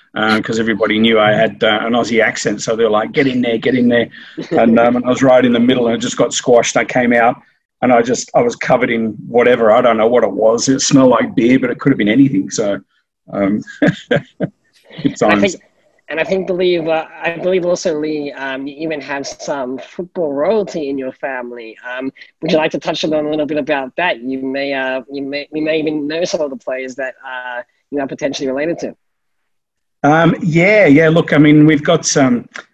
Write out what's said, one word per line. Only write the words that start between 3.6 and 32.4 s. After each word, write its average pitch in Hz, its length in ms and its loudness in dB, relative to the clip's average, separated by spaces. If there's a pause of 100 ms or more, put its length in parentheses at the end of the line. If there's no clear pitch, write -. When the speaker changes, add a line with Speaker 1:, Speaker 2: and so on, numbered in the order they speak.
Speaker 1:
in 120 140 2
there." 120 200 2 (440)
And, 113 260 4
um, 120 180 4
and 123 80 -4
I 123 40 -8
was 127 140 0
right 127 220 6
in 123 80 4
the 117 80 2
middle, 123 280 2
and 113 80 0
I - 20 -2
just 117 180 -6
got 120 160 0
squashed. - 440 2
I 120 80 0
came 120 280 0
out, 120 300 2 (400)
and 123 100 4
I 120 100 6
just, 117 340 -4
I 123 60 4
was 120 120 0
covered 123 360 0
in 113 240 -2 (120)
whatever. 120 460 4
I 120 80 4
don't 120 160 4
know 110 120 2
what 120 140 2
it - 100 0
was. 113 360 2
It 131 120 2
smelled 131 300 4
like 110 240 0
beer, 127 240 4
but 127 120 -2
it - 100 -8
could 139 100 0
have 131 80 0
been 104 100 0
anything. 107 420 2
So, 101 300 -4 (520)
um, 101 300 -2 (180)
<laughs> - 300 -2
good - 120 0 (800)
Speaker 2:
And - 200 -2
I 110 60 2
Speaker 1:
times. - 120 2 (120)
Speaker 2:
think, - 120 -16 (460)
and 147 100 -8
I 160 40 0
think, 185 220 -4
believe, 180 420 0
uh, 160 180 -2 (160)
I 165 140 -4
believe 180 300 -2
also, 175 340 -2
Lee, 151 320 -6
um, 135 340 -8
you 143 120 -12
even 160 240 -6
have 139 240 -8
some 135 520 -8
football 175 540 -8
royalty 170 560 -2
in 139 80 -6
your 131 160 -8
family. 120 640 -12 (100)
Um, 127 240 -8 (300)
would - 100 -4
you 165 60 2
like 156 140 0
to 165 80 -6
touch - 260 -6
on 156 80 -4
a 151 180 -2
little 151 140 -2
bit 147 140 -4
about 135 380 -6
that? 165 260 -4
You 131 180 -8
may, 139 320 -6
uh, 131 300 -4 (100)
you 139 100 -10
may, 143 300 -8
we 156 80 -6
may 156 180 -2
even 151 280 -4
know 160 180 -4
some 180 160 -4
of 151 80 -4
the 131 80 -12
players 131 400 -10
that, 131 180 -8 (100)
uh, 127 380 -10 (280)
you 143 100 -4
are 135 60 -4
potentially 139 420 -6
related 147 300 -4
to. - 180 -10 (1080)
Speaker 1:
Um, 165 400 4
yeah, 185 440 4
yeah. 156 220 6
Look, 160 240 2
I 160 60 2
mean, 151 280 6
we've 151 160 2
got 160 240 0
some, 127 420 0 (240)